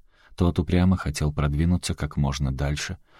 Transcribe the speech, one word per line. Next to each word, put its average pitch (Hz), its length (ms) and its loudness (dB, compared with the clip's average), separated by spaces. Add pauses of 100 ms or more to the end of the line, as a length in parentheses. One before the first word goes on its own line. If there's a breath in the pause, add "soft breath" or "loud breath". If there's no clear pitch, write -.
(340 soft breath)
Тот 87 240 2
упрямо 90 380 4
хотел 73 360 -2
продвинуться 73 600 0
как - 220 -6
можно 69 360 -2
дальше, 71 460 -6 (220 soft breath)